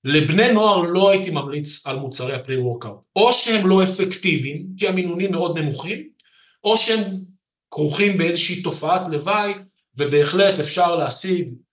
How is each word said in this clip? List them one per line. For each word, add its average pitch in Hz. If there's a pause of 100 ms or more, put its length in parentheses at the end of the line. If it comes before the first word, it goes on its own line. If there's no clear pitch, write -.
לבני 160
נוער 214
לא 185
הייתי 190
ממליץ 147
על 135
מוצרי 135
הפרי-וורקאוט. 123 (160)
או 226
שהם 220
לא 190
אפקטיביים, 180 (120)
כי 202
המינונים 185
מאוד 175
נמוכים, 156 (560)
או 220
שהם 220 (680)
כרוכים 170
באיזושהי 170
תופעת 170
לוואי, 196 (440)
ובהחלט 151
אפשר 170
להשיג 170 (240)